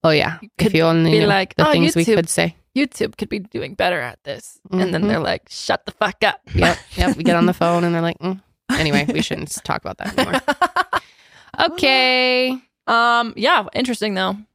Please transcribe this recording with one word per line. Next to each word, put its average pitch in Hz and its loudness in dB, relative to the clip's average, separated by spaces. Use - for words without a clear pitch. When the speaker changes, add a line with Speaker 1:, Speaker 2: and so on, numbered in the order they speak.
Speaker 1:
Oh, 165 4
yeah. 156 0
Speaker 2:
You 208 -20
Speaker 1:
If - 2
Speaker 2:
could 202 0
Speaker 1:
you 160 4
only 165 4
Speaker 2:
be - 4
Speaker 1:
knew 208 2
Speaker 2:
like, 190 0
Speaker 1:
the 311 4
Speaker 2:
"Oh, 302 4
Speaker 1:
things 175 2
we 170 2
Speaker 2:
YouTube, 220 2
Speaker 1:
could 202 0
say. 170 -2
Speaker 2:
YouTube 254 -4
could 214 -8
be 214 -6
doing - -10
better 175 -2
at 123 -10
this." - -14
And 185 0
then 180 0
Speaker 1:
Mm-hmm. 202 0
Speaker 2:
they're 208 0
like, - -4
"Shut - -6
the - -14
fuck - -4
up." - 0
Speaker 1:
Yep. 175 2
Yep. 180 0
We 165 -8
get 170 4
on 170 4
the 180 2
Speaker 2:
<laughs> - -2
Speaker 1:
phone 175 2
and 170 0
they're 165 0
like, 165 -4
"Mm." 190 -6
Anyway, 147 2
we 156 -2
shouldn't - -6
talk - -4
about - -10
that - -8
anymore. 262 0
Speaker 2:
<laughs> 294 -2
Speaker 1:
Okay. 254 2
Speaker 2:
Um, 233 2
yeah, 247 0
interesting 220 -4
though. 190 -2